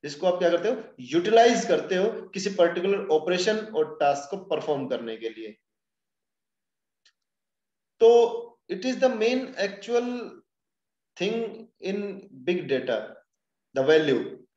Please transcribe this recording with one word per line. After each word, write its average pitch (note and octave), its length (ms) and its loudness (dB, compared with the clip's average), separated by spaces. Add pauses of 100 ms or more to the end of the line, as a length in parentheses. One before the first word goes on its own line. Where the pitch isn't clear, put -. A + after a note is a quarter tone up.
जिसको D3 220 -4
आप F3+ 120 2
क्या F3 120 2
करते E3+ 180 0
हो, B3 140 -4 (180)
यूटिलाइज G3 640 4
करते F#3 280 0
हो G#3 340 -2
किसी F#3+ 220 -6
पर्टिकुलर F3+ 560 2
ऑपरेशन F3+ 520 0
और D#3 420 -4
टास्क C#3+ 300 0
को G3 60 -8
परफॉर्म D3+ 520 -4
करने A2+ 280 -6
के A2+ 120 -10
लिए। A2 280 -14 (2500)
तो A#3 480 6 (240)
it F#3+ 80 -8
is B3+ 140 -2
the C4 160 2
main A#3 440 -2
actual A#3+ 760 -4 (920)
thing A3 220 -4 (440)
in G3 120 -6 (460)
big F3 240 -2
data, B2+ 300 -2 (800)
the C3+ 100 0
value। D3+ 380 4 (320)